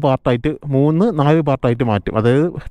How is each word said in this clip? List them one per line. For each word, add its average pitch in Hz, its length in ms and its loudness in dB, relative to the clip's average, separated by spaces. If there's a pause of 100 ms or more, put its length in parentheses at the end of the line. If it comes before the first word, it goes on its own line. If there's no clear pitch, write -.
പാർട്ടായിട്ട്, 131 480 0 (240)
മൂന്ന് 156 300 2 (160)
നാല് 160 260 4
പാർട്ടായിട്ട് 123 420 0
മാറ്റും. 101 300 -2
അതായത് 131 260 2 (240)